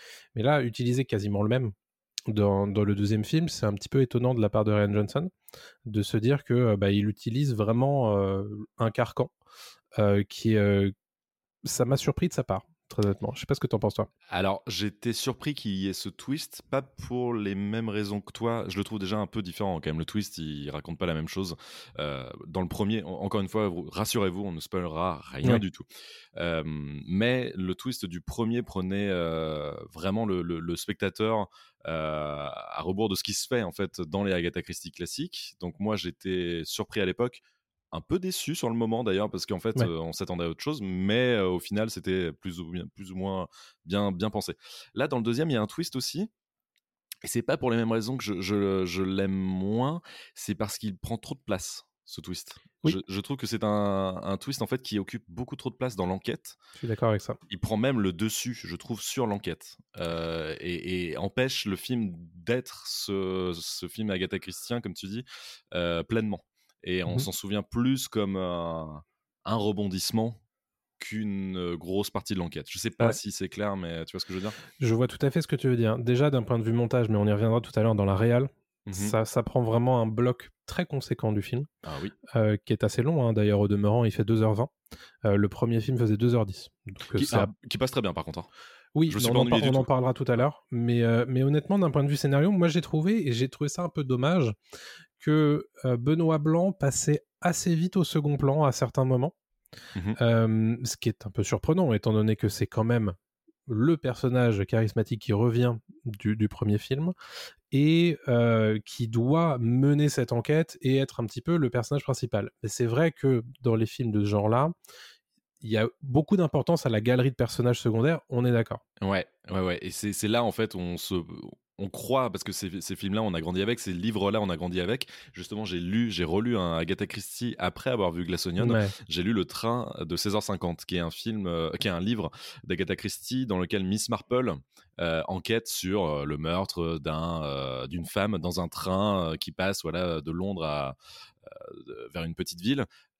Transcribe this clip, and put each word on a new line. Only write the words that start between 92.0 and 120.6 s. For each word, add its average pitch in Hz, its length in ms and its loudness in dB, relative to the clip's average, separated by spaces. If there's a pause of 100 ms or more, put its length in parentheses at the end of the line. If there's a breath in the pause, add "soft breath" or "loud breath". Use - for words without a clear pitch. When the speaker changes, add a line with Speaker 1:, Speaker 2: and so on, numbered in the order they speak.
Speaker 1:
de 143 60 2
vue 147 60 2
scénario, 143 360 4
moi 175 180 6
j'ai 160 120 2
trouvé, 165 460 2
et 123 60 2
j'ai 127 160 0
trouvé - 180 -4
ça 175 160 -4
un 170 60 -4
peu 151 160 -4
dommage, 127 480 4 (640 loud breath)
que, 151 480 4 (160)
euh, 127 140 2
Benoît 160 400 4
Blanc 165 340 4
passait - 540 2 (160)
assez 175 340 2
vite 175 220 2
au 185 60 4
second 147 340 2
plan 139 260 4
à 135 80 6
certains 131 320 0
moments, 131 320 2 (600 loud breath)
Speaker 2:
Mhm. 101 260 -2
Speaker 1:
euh, 113 600 4
ce 123 120 -4
qui - 140 -2
est - 180 -6
un 95 40 -6
peu 104 120 -2
surprenant, 156 480 2
étant 107 220 2
donné 107 220 4
que - 120 0
c'est 101 200 0
quand 113 180 0
même 113 280 2 (540)
le 131 300 4
personnage 120 680 2
charismatique 113 560 0
qui - 120 0
revient 117 420 4 (300)
du, 107 320 -2
du 107 100 2
premier 104 300 0
film, 151 340 -2 (600 loud breath)
et, 160 460 6 (120)
euh, 113 560 6
qui - 240 -4
doit 135 500 4
mener 135 480 6
cette 135 240 0
enquête 147 500 2
et 131 160 4
être 135 220 0
un 117 60 0
petit 110 160 -8
peu 170 160 2
le 139 120 4
personnage 123 340 0
principal. 110 460 -2 (140)
Mais 110 60 -4
c'est - 160 0
vrai 143 260 4
que 131 320 2 (180)
dans 120 140 4
les 113 100 4
films 117 260 -2
de 104 120 4
ce 101 60 2
genre-là, 110 420 4 (880 loud breath)
il 110 100 -6
y 110 60 4
a 110 100 4 (160)
beaucoup 147 340 2
d'importance 160 480 2
à 135 40 2
la 107 120 2
galerie 127 300 4
de - 40 -12
personnages 120 460 0
secondaires, 127 480 2
on 123 160 0
est 123 60 4
d'accord. 113 340 0 (160)
Speaker 2:
Ouais, 98 240 2 (240)
ouais, 95 100 -2
ouais. 90 220 0
Et 92 80 -8
c'est, 104 240 -4
c'est - 140 -2
là, 117 160 2
en 110 80 0
fait, 110 240 -2